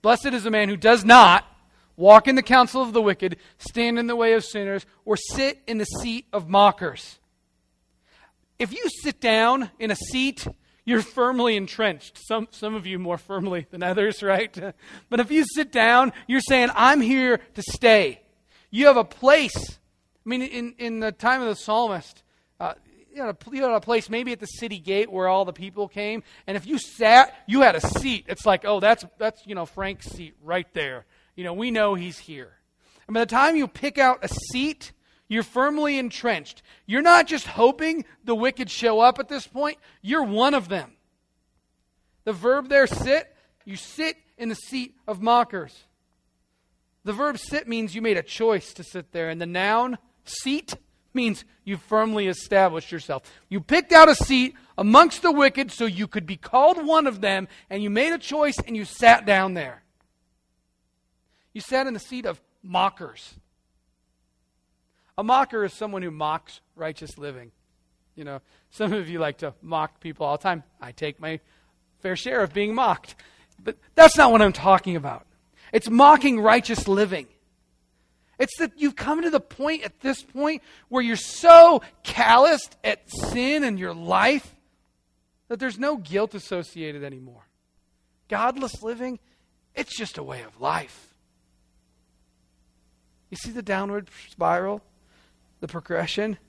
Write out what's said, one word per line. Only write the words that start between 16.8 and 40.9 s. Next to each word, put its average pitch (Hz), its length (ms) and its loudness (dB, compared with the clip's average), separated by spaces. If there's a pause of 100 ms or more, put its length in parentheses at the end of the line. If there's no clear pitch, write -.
here 247 380 0 (160)
to 202 80 -12
stay." 208 600 2 (480)
You 247 160 4
have 277 100 8
a 226 80 2
place. 277 500 2
I - 720 -16
mean, 254 140 -6
in, 240 360 -12
in 233 200 -10
the 220 140 -6
time 254 280 -2
of 247 60 -6
the 214 80 -4
psalmist, 214 680 -6 (340)
uh, 170 160 -8 (400)
you 277 80 -12
had 214 140 -8
a, 240 180 -20
you 269 80 -6
had 254 100 -2
a 214 80 0
place 233 300 -4
maybe 240 220 -6
at 233 80 -12
the 208 60 -16
city 208 340 -12
gate 196 280 -4
where 185 200 -4
all 190 160 2
the 180 80 -10
people 190 340 -10
came. 208 380 -10 (240)
And 196 80 -6
if 165 100 -10
you 269 120 -6
sat, 233 540 6 (140)
you 247 140 2
had 220 160 6
a 147 40 -4
seat. - 460 -6
It's 180 180 -12
like, 190 200 0
"Oh, 202 160 -2
that's, 214 240 2 (140)
that's, 220 280 -8
you 202 80 -14
know, 175 120 -10
Frank's 190 400 -12
seat 160 360 -20
right 170 320 -6
there. 135 320 -8 (300)
You 180 80 -14
know, 175 80 -10
we 226 180 -6
know 214 240 0
he's 175 240 -10
here." 139 360 -20 (520)
And 214 80 -12
by 226 60 -2
the 233 60 -2
time 277 280 0
you 285 140 -2
pick 285 300 -10
out 254 260 2
a - 40 -8
seat, - 600 -10 (380)
you're 220 140 -4
firmly 294 560 -2
entrenched. 226 640 -8 (220)
You're 233 160 -2
not 339 260 6
just 311 200 -8
hoping 302 580 0 (180)
the 233 120 -4
wicked 240 340 -4
show 220 320 -2
up 247 180 6
at 269 100 -10
this 285 180 -10
point. 294 320 -8 (240)
You're 269 220 -2
one 220 280 0
of 226 160 -4
them. 175 240 -8 (1300)